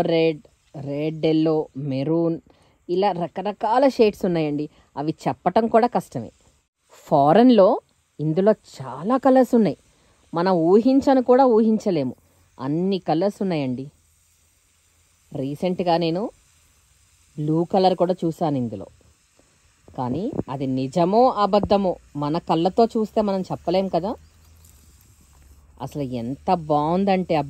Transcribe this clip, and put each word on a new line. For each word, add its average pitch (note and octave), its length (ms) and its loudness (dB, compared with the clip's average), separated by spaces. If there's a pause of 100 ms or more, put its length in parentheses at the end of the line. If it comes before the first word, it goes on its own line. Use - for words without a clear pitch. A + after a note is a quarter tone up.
(140)
రెడ్, E3 280 0 (480)
రెడ్ D#3 440 -4
ఎల్లో, D#3 240 2 (340)
మెరూన్, D#3+ 480 -2 (560)
ఇలా G3 160 0 (120)
రకరకాల G#3 600 -2 (140)
షేడ్స్ G#3+ 320 2
ఉన్నాయండి. D3+ 360 -2 (360)
అవి D3+ 120 -4 (140)
చెప్పటం F#3+ 480 0
కూడా A#3 220 4
కష్టమే. B2 360 -10 (760)
ఫారెన్లో F#3+ 600 6 (540)
ఇందులో F3 280 2 (260)
చాలా C#3 380 -6 (100)
కలర్స్ C4 320 4
ఉన్నాయి, F#3+ 200 0 (600)
మనం F#3 160 0 (160)
ఊహించను C4 580 4
కూడా B3+ 160 6 (140)
ఊహించలేము, G#3 560 0 (520)
అన్ని F3 320 -2 (120)
కలర్స్ F3+ 340 -2
ఉన్నాయండి. C#3 420 -4 (1600)
రీసెంట్గా F3 520 -2 (100)
నేను E3 180 -2 (1160)
బ్లూ D3+ 200 -2 (160)
కలర్ F#3+ 280 4
కూడా F3+ 200 0
చూశాను D#3+ 400 -4
ఇందులో, G#2+ 260 -8 (1080)
కానీ C3 260 -4 (300)
అది C3+ 120 -8 (140)
నిజమో F3 420 0 (220)
అబద్ధమో G3+ 480 0 (320)
మన D3 140 -2 (120)
కళ్ళతో F#3 360 2 (100)
చూస్తే A3 320 -2
మనం F#3+ 240 -2
చెప్పలేం F3+ 420 -2
కదా. F#3 180 -2 (1700)
అసలు C#3+ 200 -8 (180)
ఎంత C3+ 260 -8 (220)
బాగుందంటే F3 720 0
ఆ - 80 0